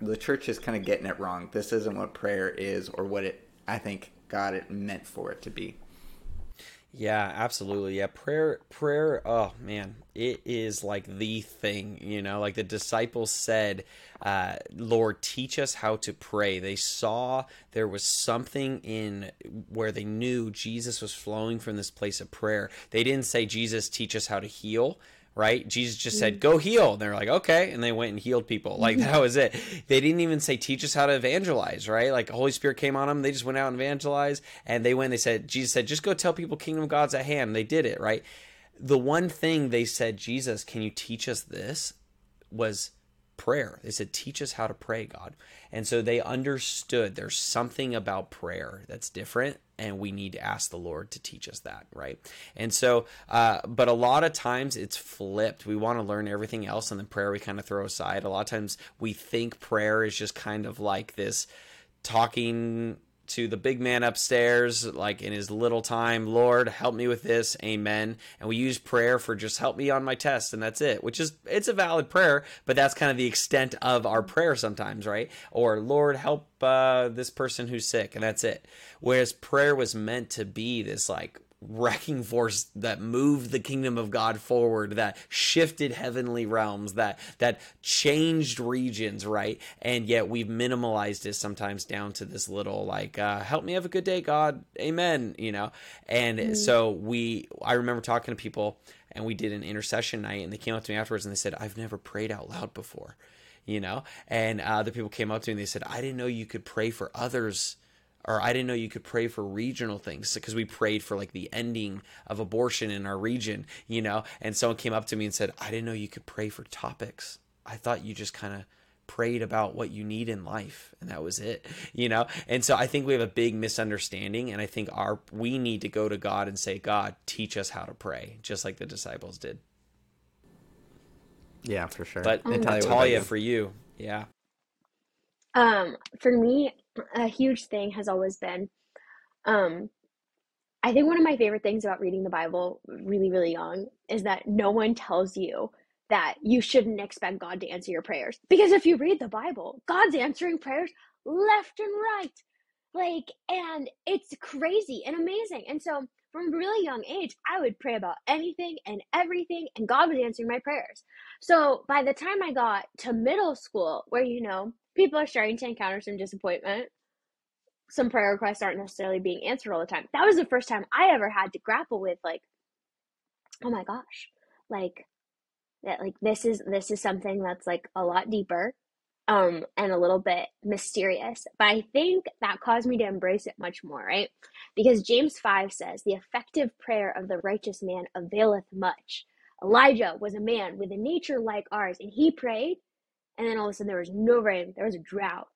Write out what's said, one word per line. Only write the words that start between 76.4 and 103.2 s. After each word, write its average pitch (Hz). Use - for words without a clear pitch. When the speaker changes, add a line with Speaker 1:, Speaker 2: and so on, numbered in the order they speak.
Speaker 2:
uh, 131
this 120
person 123
who's 117
sick," 110
and 107
that's 110
it. -
Whereas 127
prayer 143
was 131
meant 113
to 113
be 110
this, 101
like, -
wrecking 120
force 113
that 107
moved 123
the 135
kingdom 131
of 107
God 113
forward, 110
that 104
shifted 156
heavenly 120
realms, 104
that, 104
that 120
changed 151
regions, 113
right? 107
And 120
yet 113
we've 113
minimalized 113
it 101
sometimes 101
down 104
to 98
this -
little, 101
like, 101
uh, 104
"Help 131
me -
have 180
a -
good 185
day, 185
God, 151
amen," 160
you 110
know? 101
And 117
Speaker 3:
Mm. 214
Speaker 2:
so 120
we, 113
I 123
remember 120
talking 120
to -
people, 104
and 107
we 113
did 104
an 101
intercession 107
night, 101
and 87
they 107
came 113
up 107
to -
me 107
afterwards 107
and 101
they 98
said, -
"I've 107
never 110
prayed 107
out 104
loud 175
before," -